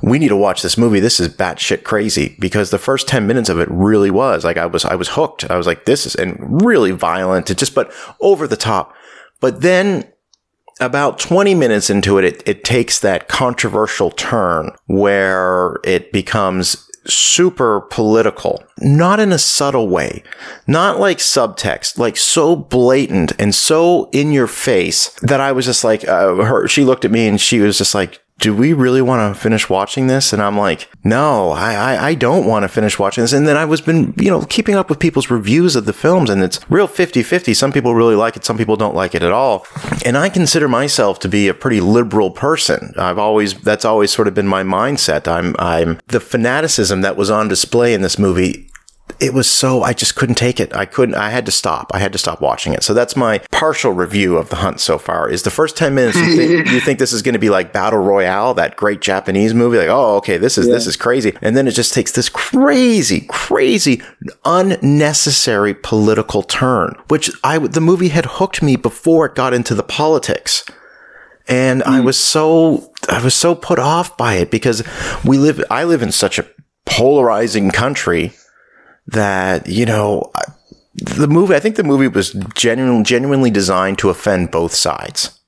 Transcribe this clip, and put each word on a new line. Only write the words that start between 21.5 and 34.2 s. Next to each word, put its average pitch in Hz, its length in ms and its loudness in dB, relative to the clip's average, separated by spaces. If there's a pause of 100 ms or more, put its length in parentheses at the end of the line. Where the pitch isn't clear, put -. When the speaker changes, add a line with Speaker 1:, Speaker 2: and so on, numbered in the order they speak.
Speaker 1:
like, 117 180 0
so 165 380 2
blatant 123 840 2
and 101 140 2
so 170 580 2
in 147 200 0
your 135 160 2
face 90 640 0 (120)
that 131 180 0
I 139 120 0
was 127 140 0
just 123 180 -2
like, 110 220 0
uh, 92 300 2
her, 110 320 0
she 143 160 2
looked 127 200 2
at 104 60 2
me 113 180 2
and 104 120 0
she 120 200 0
was 104 180 2
just - 160 -2
like, 95 260 -4 (200)
"Do 107 140 0
we 127 180 2
really 131 300 2
wanna 117 320 0
finish 110 340 -2
watching 101 380 -2
this?" 135 260 0
And 107 80 0
I'm 101 160 0
like, 98 320 -2 (140)
"No, 113 480 2
I, 92 240 -2
I, 123 360 -2
I 170 40 2
don't 131 320 0
wanna 104 220 0
finish 107 280 -2
watching 101 280 -2
this." 120 80 0
And 143 160 2
then 147 80 2
I 156 80 0
was 151 160 0
been, 160 360 0
you 196 140 2